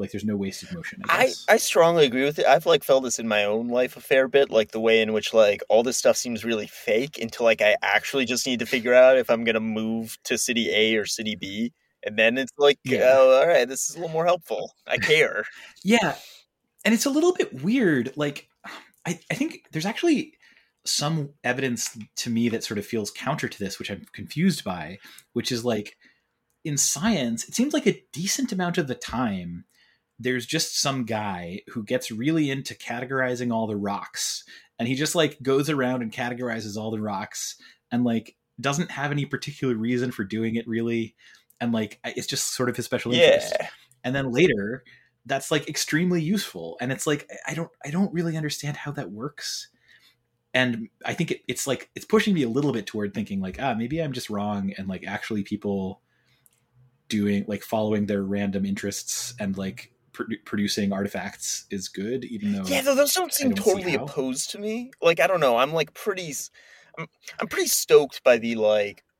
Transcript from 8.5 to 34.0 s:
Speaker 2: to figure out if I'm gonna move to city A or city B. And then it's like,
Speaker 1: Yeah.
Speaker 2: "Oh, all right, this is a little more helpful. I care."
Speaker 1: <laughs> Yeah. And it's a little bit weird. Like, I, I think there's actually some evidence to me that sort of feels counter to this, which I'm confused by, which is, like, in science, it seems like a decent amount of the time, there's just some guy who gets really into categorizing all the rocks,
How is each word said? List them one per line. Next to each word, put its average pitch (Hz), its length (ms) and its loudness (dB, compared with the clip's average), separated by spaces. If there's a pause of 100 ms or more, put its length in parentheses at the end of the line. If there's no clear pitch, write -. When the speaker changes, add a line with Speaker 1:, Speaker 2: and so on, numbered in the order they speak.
Speaker 2:
to 117 60 -2
figure 123 280 2
out 127 240 10
if 117 120 2
I'm 117 140 2
gonna 113 160 2
move 110 640 -2
to 120 140 0
city 117 320 0
A 110 260 4
or 104 80 2
city 107 320 -4
B. 98 360 -6 (340)
And 107 120 -4
then 117 200 4
it's 131 200 -4
like, 143 260 6
Speaker 1:
Yeah. 127 340 6
Speaker 2:
"Oh, 131 220 8
all 156 60 6
right, 143 220 6
this 131 200 -6
is - 80 -10
a - 20 -12
little 170 140 -6
more 160 140 0
helpful. 170 480 -2 (120)
I 127 120 -2
care." 135 520 2
Speaker 1:
<laughs> - 40 -20 (280)
Yeah. 196 340 2 (680)
And 214 100 4
it's 226 120 0
a 277 40 2
little 330 240 4
bit - 280 -4
weird. 165 540 2
Like, 147 320 -4 (580)
I, 170 140 -6 (100)
I - 40 -2
think - 380 -6
there's 160 140 -4
actually 262 480 0 (520)
some 151 480 -2 (100)
evidence 123 540 -2 (180)
to - 140 -6
me 117 200 2
that 110 140 -4
sort 104 140 -4
of 101 80 -6
feels 107 240 -4
counter - 380 -4
to - 100 -12
this, 95 200 -8
which - 120 -10
I'm 95 220 -10
confused 151 520 -2
by, 90 340 -8 (360)
which 120 180 -2
is, 117 120 -4
like, 110 320 -4 (680)
in 143 140 -4
science, 143 680 -2
it - 60 -16
seems 294 200 0
like 294 120 0
a 185 160 0 (100)
decent 196 400 -4
amount 180 260 -2
of 151 100 -2
the 123 80 -4
time, 92 680 -6 (540)
there's 123 280 -2
just - 340 -2
some 135 260 -2
guy 98 640 -6
who 113 140 -8
gets 123 280 -2
really 143 380 0
into 135 240 -6
categorizing 127 800 -4
all 113 140 0
the 107 100 -4
rocks, - 680 -6 (340)